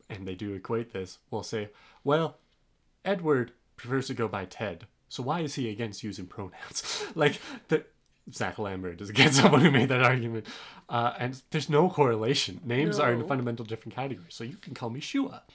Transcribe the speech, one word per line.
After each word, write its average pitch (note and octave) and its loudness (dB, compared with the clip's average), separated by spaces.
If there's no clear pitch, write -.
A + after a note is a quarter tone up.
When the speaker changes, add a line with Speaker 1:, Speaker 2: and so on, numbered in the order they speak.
Speaker 1:
and G2 -10
they F#2+ -6
do G2+ -6
equate A#2 -4
this, F#2+ -10
will G#2+ -4
say, G#2 -6
"Well, D3+ 0
Edward D#3 0
prefers B2+ -4
to C3+ -4
go A2+ -2
by F#2+ -6
Ted, F2+ -8
so - -10
why D#3 -2
is D3 -6
he B2 -2
against G#2+ -6
using F#2+ -8
pronouns?" - -8
<laughs> A#3 -14
Like, D3 2
the, D#3 0
Zach F#2+ -4
Lambert F#2 -6
is G2+ -10
against C3+ 6
<laughs> C#3 6
someone D3+ 10
who E3 8
made C3+ 6
that B2+ 4
argument. A#2 2
Uh, A#2+ 0
and B2+ -6
there's D3+ -2
no D#3+ 6
correlation. A#2 2
Names C3+ 0
are C#3 4
in A#2+ 2
a - -2
Speaker 2:
No. A2+ -8
Speaker 1:
fundamental A#2+ -2
different A2 -10
category. B2 -8
So - -14
you A#2+ -12
can - -14
call A#2+ -8
me A#2+ -8
Shua, - -4